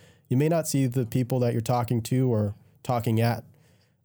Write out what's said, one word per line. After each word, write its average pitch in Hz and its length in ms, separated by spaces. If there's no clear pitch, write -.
you 127 80
may 147 120
not 165 200
see 135 180
the 123 200
people 127 340
that 120 120
you're 117 100
talking 120 400
to 127 300
or 104 220
talking 117 380
at, 117 240